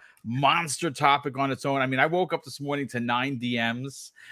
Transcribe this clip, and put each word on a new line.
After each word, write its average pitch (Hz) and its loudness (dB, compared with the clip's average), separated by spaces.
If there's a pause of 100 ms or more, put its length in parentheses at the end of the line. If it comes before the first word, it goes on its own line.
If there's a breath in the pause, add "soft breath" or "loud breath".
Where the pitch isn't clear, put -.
(240 soft breath)
monster 143 0
topic 139 2
on 139 0
its 131 -4
own. 139 2
I 131 0
mean, 131 0
I 139 6
woke 175 2
up 165 -2
this - -14
morning 143 -2
to 123 -4
nine 123 0
D 123 -2
Ms, 120 -4 (200 loud breath)